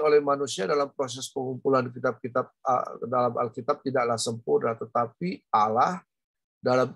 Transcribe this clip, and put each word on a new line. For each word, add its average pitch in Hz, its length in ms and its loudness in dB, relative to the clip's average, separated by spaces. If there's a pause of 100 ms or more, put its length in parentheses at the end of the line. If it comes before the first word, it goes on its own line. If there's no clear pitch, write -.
oleh 151 180 6
manusia 143 480 -2
dalam 143 240 0
proses 131 400 -6
pengumpulan 131 560 0
kitab-kitab, 123 640 -4 (140)
uh, - 400 -2
dalam 123 320 0
Alkitab 123 420 -4
tidaklah 120 400 0
sempurna, 113 560 -2
tetapi 120 720 -4
Allah 117 560 2 (560)
dalam 127 360 2